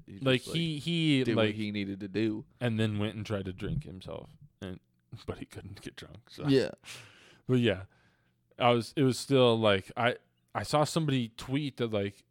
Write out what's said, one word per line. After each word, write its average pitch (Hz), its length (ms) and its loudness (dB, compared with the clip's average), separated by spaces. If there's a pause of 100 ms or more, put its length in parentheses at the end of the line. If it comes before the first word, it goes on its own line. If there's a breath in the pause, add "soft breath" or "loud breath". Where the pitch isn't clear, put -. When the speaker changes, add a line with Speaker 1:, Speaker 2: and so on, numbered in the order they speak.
Speaker 1:
He - 80 -18
just, 98 120 -8
Speaker 2:
like, 131 220 2
Speaker 1:
like, - 80 -6
Speaker 2:
he, 160 240 -4
he, 160 460 2
Speaker 1:
did 117 100 2
Speaker 2:
like, 110 140 4
Speaker 1:
what 107 60 -4
he 107 160 -4
needed 98 280 -4
to 104 80 -10
do. 107 380 -2 (160)
Speaker 2:
and 113 180 -2
then 107 200 0
went 104 160 -2
and 107 100 -8
tried 98 200 -4
to 95 80 -6
drink 98 300 -4
himself, 87 460 -12 (320)
and 92 180 -10 (220)
<laughs> - 240 -20
but - 140 -10
he - 60 -12
couldn't 98 360 -16
get - 160 -14
drunk. - 220 -20 (100)
So. - 180 -8
Speaker 1:
Yeah. 131 220 4 (800 loud breath)
Speaker 2:
But 127 100 4
yeah, 101 220 2 (760 soft breath)
I 120 120 4
was, 120 260 2
it 151 80 4
was 127 160 4
still, 123 400 6
like, 101 380 2
I, 120 180 0 (400)
I 104 80 -2
saw 147 220 2
somebody 135 500 0
tweet 139 420 -4
that, 120 140 -2
like, 101 400 -4